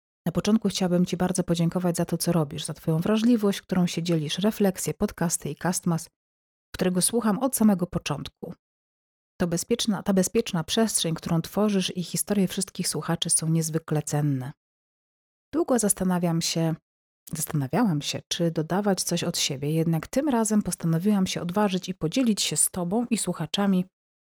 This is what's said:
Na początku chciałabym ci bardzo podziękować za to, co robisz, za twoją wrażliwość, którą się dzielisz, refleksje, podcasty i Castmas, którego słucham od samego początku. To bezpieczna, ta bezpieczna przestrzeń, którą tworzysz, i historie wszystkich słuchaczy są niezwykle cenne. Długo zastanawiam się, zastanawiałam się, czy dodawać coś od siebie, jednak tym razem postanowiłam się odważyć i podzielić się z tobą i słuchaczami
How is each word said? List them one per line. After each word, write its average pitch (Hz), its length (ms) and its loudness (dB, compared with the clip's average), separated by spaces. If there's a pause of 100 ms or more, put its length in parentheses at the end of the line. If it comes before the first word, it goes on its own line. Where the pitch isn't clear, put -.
(260)
Na 165 60 -2
początku 208 360 0
chciałabym 180 380 2
ci - 100 -4
bardzo 180 280 0
podziękować 170 520 0
za 175 80 0
to, 165 140 -2
co - 140 0
robisz, 156 320 0
za 156 100 -6
twoją 160 240 0
wrażliwość, 208 640 2
którą 180 240 2
się 170 160 -2
dzielisz, 165 360 0
refleksje, 190 560 0
podcasty - 560 -2
i 147 60 -8
Castmas, 170 520 -2 (680)
którego 180 280 2
słucham 220 360 2
od 262 180 0
samego 196 300 4
początku. - 680 -6 (840)
To 180 60 2
bezpieczna, 180 560 0
ta 202 100 0
bezpieczna 190 520 0
przestrzeń, 214 500 0
którą 165 280 0
tworzysz, 202 540 0
i 180 60 -2
historie 190 460 0
wszystkich - 400 -6
słuchaczy 165 420 -2
są - 180 0
niezwykle 160 540 0
cenne. 147 500 -2 (1000)
Długo 285 240 2
zastanawiam 175 640 0
się, 165 320 0 (580)
zastanawiałam 156 720 0
się, - 260 -6
czy 170 220 0
dodawać 180 520 0
coś 170 220 -2
od 165 140 -4
siebie, 143 340 -2
jednak 160 340 2
tym 294 220 0
razem 220 340 2
postanowiłam 185 640 2
się - 160 -4
odważyć 185 460 0
i 185 60 -6
podzielić 214 480 0
się - 140 -2
z - 140 2
tobą 190 400 -2
i 214 80 2
słuchaczami 180 680 0 (480)